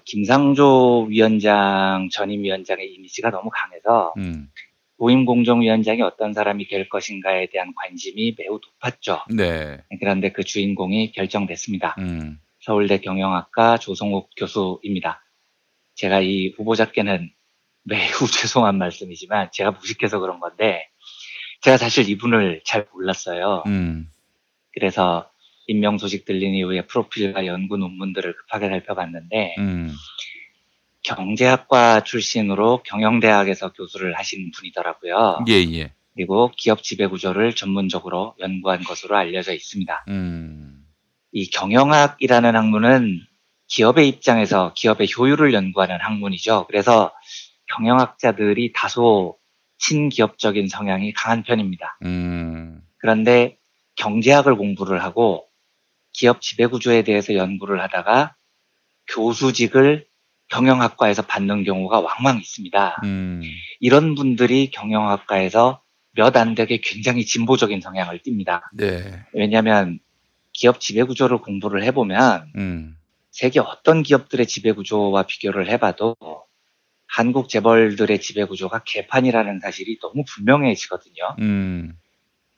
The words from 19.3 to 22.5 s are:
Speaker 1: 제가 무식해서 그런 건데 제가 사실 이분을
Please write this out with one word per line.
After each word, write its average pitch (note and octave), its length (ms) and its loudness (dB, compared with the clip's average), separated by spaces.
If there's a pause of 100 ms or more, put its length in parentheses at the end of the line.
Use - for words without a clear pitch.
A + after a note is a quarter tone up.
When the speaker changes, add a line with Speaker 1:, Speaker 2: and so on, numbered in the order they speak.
Speaker 1:
제가 G2+ 180 -2
무식해서 G#2 480 -6
그런 F2+ 220 -6
건데 F2 480 -4 (720)
제가 C3 160 8
사실 A#2 300 0
이분을 G2+ 560 0